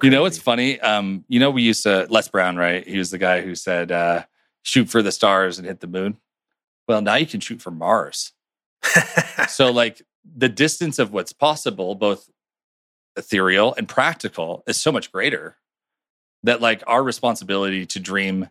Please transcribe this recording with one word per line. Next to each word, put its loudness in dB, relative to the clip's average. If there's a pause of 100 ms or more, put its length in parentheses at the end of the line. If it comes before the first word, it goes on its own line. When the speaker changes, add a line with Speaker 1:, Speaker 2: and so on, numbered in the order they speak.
Speaker 1:
You 8
know 4
what's -2
Speaker 2:
crazy. -14
Speaker 1:
funny? 0
Um, 0
you 2
know, 4
we 0
used 2
to, 2
Les 2
Brown, 0
right? 0
He -4
was -4
the -8
guy 0
who -8
said, -4
uh, 0 (400)
"Shoot 0
for 4
the 0
stars 2
and -12
hit -10
the -14
moon." -6 (720)
Well, 2
now 0
you 2
can -8
shoot -12
for -14
Mars. -2 (500)
Speaker 2:
<laughs> 0
Speaker 1:
So, 2
like, 0 (220)
the 0
distance 0
of 0
what's -4
possible, -2
both -2 (880)
ethereal 2
and -6
practical, -2
is -2
so 0
much -4
greater -4 (880)
that, 2
like, 0
our 4
responsibility -2
to -8
dream -2